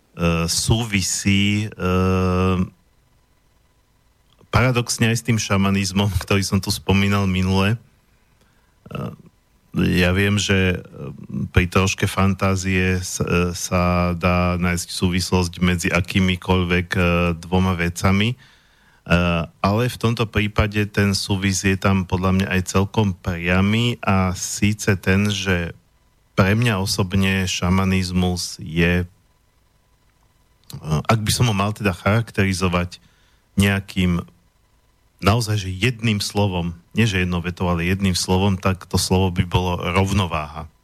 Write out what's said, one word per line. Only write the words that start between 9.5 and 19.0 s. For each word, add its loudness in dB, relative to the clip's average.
ja 2
viem, 2
že, 2
e, -6
pri 2
troške 0
fantázie 0
s-, -8
e, 0
sa 0
dá 0
nájsť -2
súvislosť 0
medzi 2
akýmikoľvek, 0
e, 0
dvoma 0
vecami. 0
E, -8